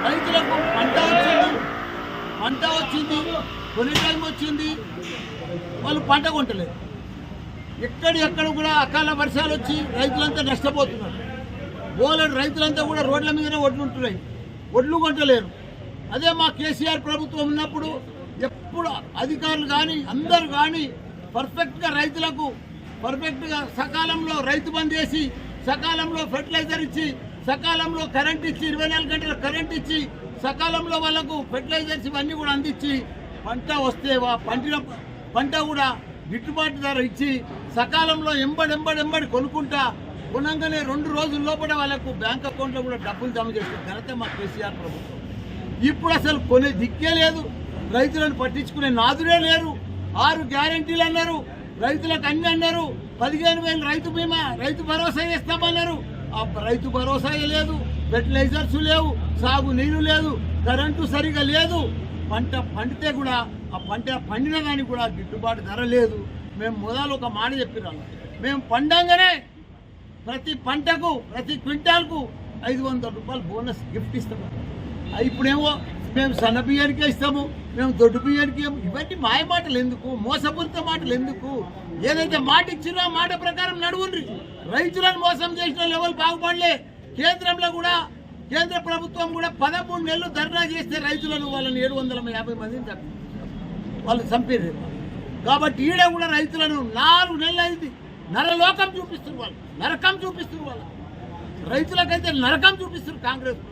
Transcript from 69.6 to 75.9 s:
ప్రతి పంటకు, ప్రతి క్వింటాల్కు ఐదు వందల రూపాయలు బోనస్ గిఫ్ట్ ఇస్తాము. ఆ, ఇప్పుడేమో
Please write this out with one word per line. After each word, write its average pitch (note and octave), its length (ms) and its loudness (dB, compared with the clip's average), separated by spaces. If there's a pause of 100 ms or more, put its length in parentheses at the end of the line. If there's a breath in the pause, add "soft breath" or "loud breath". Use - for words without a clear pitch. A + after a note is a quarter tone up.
ప్రతి C4 260 -6 (120)
పంటకు, D4+ 460 2 (200)
ప్రతి B3+ 320 -6
క్వింటాల్కు E4 560 2 (500)
ఐదు C4 180 0
వందల A#3+ 300 -2
రూపాయలు A3+ 320 -6
బోనస్ A3+ 420 -6
గిఫ్ట్ - 280 -4
ఇస్తాము. - 280 -6 (640)
ఆ, F#3+ 40 -4 (100)
ఇప్పుడేమో C#4+ 420 4 (460)